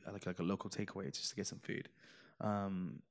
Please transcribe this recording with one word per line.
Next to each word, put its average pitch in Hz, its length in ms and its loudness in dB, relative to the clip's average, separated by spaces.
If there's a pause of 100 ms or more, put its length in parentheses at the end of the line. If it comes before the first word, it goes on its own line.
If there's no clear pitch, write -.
uh, - 60 -4
like, 101 120 -8
like 92 140 0
a 87 40 2
local 95 260 2
takeaway 95 440 -2
just - 160 0
to - 60 -2
get 98 120 0
some - 120 -4
food, - 300 -2 (520)
um, 98 580 2 (120)